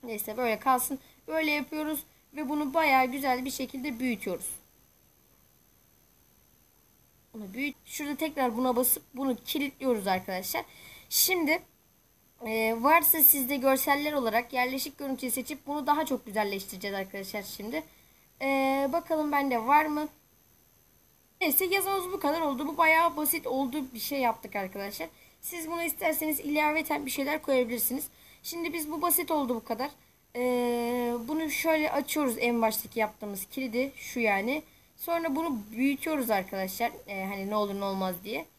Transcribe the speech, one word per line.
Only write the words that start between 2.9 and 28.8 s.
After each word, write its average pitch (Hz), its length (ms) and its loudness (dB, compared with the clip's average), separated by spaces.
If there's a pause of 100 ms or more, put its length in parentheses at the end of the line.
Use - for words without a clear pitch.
güzel 262 380 -2
bir 269 60 -4
şekilde 262 480 -6
büyütüyoruz. 220 480 -2 (3000)
Bunu 202 200 -12
büyüt. 277 300 -4
Şurada 294 320 -6
tekrar 277 400 0
buna 247 200 2
basıp 254 260 2 (120)
bunu 262 220 0
kilitliyoruz 262 720 -2
arkadaşlar. 190 580 -2 (440)
Şimdi, 330 540 4 (840)
e, 220 340 2
varsa 311 420 6
sizde 277 340 6
görseller 277 560 4
olarak 240 400 0
yerleşik 262 460 -2
görüntüyü 269 340 -4
seçip 269 340 -6
bunu 285 200 -4
daha 294 200 2
çok 247 200 -2
güzelleştireceğiz 202 720 -4
arkadaşlar 196 460 -6
şimdi. 220 400 -8 (600)
E, 269 500 2
bakalım 311 400 0
bende 262 340 2
var 294 200 6
mı? 302 220 -2 (1300)
Neyse 349 240 2
yazımız 381 480 0
bu 381 80 -4
kadar 311 200 0
oldu. 285 280 -2
Bu 302 80 -6
bayağı 330 400 6
basit 302 300 -2
oldu. 269 380 -2 (100)
Bir 226 40 -10
şey 277 220 -4
yaptık 220 360 -2
arkadaşlar. 202 520 -8 (320)
Siz 330 300 -8
buna 339 140 -4
isterseniz 311 560 0
ilaveten 302 680 0
bir 254 40 -4
şeyler 294 320 -2
koyabilirsiniz. 247 680 2 (340)
Şimdi 339 300 -4
biz 311 180 -4